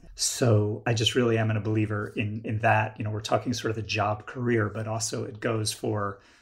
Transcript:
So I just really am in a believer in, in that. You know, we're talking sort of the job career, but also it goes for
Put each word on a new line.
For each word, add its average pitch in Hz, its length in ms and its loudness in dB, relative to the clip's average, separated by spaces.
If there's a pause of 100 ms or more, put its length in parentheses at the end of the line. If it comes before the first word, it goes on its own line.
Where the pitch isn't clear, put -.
(160)
So 107 720 2
I 120 80 2
just 110 220 2
really 117 220 4
am 110 120 2
in 110 60 2
a 107 60 0
believer 107 560 0
in, 107 260 -4
in 110 160 -4
that. 110 380 2
You 110 80 -4
know, 107 40 -4
we're 107 120 -4
talking - 320 0
sort - 160 -2
of 110 80 -2
the 113 60 -4
job 104 420 -2
career, 120 420 0
but 110 180 -6
also 110 380 -4
it 107 160 -10
goes 110 320 0
for 104 480 -2 (220)